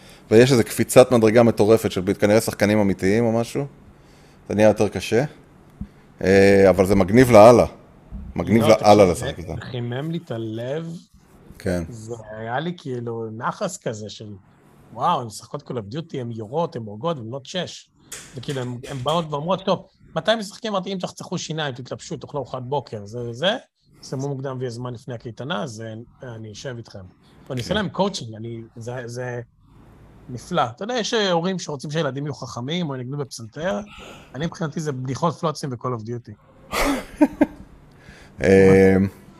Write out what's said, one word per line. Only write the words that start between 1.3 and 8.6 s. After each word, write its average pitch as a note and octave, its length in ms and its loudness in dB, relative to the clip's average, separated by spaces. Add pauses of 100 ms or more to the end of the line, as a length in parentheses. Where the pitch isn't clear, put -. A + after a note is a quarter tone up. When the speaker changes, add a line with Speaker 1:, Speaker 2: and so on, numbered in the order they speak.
Speaker 1:
מטורפת G#2+ 480 4
של F#2+ 280 -2
כנראה G#2+ 220 4
שחקנים G#2+ 380 0
אמיתיים G2 460 2
או A2 60 0
משהו. A#2 340 -4 (840)
זה G#2 60 -2
נהיה G#2 120 6
יותר G#2 200 4
קשה. G#2+ 360 -2 (1000)
אה, G2 460 8
אבל F#2 160 6
זה G2 100 2
מגניב G#2+ 360 6
לאללה. G#2+ 340 12 (680)
מגניב F2+ 280 2